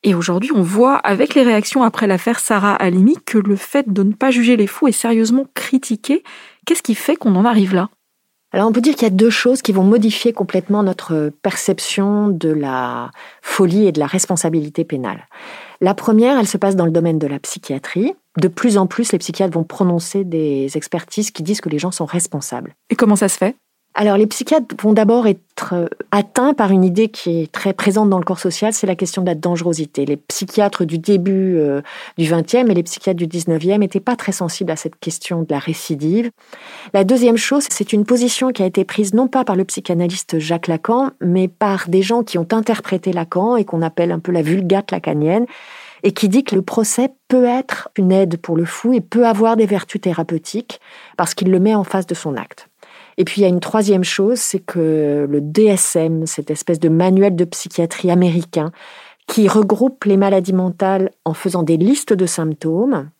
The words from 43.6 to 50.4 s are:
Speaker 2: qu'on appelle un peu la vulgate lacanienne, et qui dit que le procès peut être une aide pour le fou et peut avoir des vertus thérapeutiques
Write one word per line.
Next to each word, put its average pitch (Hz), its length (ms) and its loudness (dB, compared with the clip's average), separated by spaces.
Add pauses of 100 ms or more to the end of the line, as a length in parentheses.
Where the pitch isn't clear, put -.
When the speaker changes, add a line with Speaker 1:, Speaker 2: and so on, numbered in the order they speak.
Speaker 2:
qu'on 170 200 -2
appelle 170 280 -2
un 170 80 -4
peu 180 120 -6
la 175 100 0
vulgate 185 480 0
lacanienne, 165 560 0 (560)
et 196 120 0
qui 202 160 0
dit 240 140 2
que 208 120 -4
le 190 80 0
procès 240 480 -2 (160)
peut 254 180 4
être 254 500 -4
une 185 160 2
aide 185 260 2
pour 170 200 -4
le 170 80 0
fou - 260 -4
et 247 100 2
peut 233 260 2
avoir 226 280 2
des 220 120 2
vertus 196 340 -4
thérapeutiques 165 800 -6 (340)